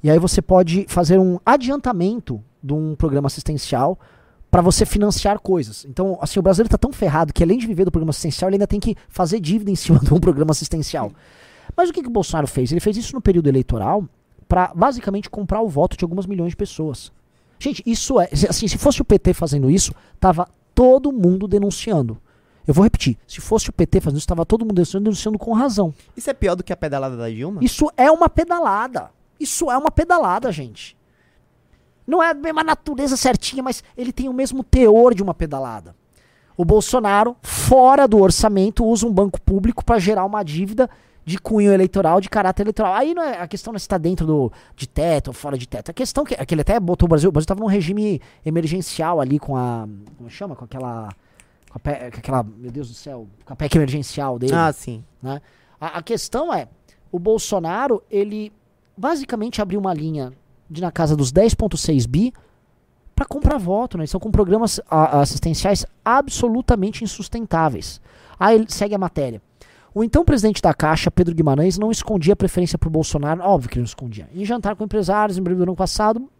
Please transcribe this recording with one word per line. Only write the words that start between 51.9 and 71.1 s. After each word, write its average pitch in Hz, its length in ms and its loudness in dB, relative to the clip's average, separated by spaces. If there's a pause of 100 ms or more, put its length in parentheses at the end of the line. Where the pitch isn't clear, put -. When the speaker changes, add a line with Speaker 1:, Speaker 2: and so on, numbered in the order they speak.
Speaker 1:
com - 80 -18
aquela, 127 240 -4
meu 110 300 -14
Deus 131 160 -12
do 120 60 -20
céu, 120 340 -18 (160)
com - 80 -18
a 127 40 -16
pec 147 200 -6
emergencial 139 600 -4
dele. 131 160 -2
Speaker 2:
Ah, 160 180 0
sim. 117 320 -14 (180)
Speaker 1:
Né? 139 180 -12 (400)
A, 160 180 -10
a 165 40 -12
questão 254 500 -6
é: 156 160 -6 (440)
o 180 80 -6
Bolsonaro, 208 880 -2
ele 208 420 -4 (440)
basicamente 226 640 -4
abriu 196 160 -4
uma 190 160 -2
linha 151 380 -6 (360)
de 160 120 -12
na 175 100 -4
casa 156 240 2
dos 139 160 0
dez 196 240 4
ponto 190 220 -4
seis 139 280 0
bi 165 280 0 (840)
pra 277 120 0
comprar 294 320 0
voto, 196 380 -4
né? 165 60 -4
Eles 151 80 -6
são 185 100 -6
com 214 100 -8
programas 208 500 0 (100)
a-, 151 300 2
assistenciais 165 640 -2 (180)
absolutamente 233 1000 0
insustentáveis. 180 960 -4 (400)
Aí 214 160 6
ele 220 120 4
segue 208 260 -4
a 196 40 -2
matéria. 139 420 -4 (540)
O 208 80 0
então 294 220 2
presidente 220 380 2
da 165 100 4
Caixa, 156 380 0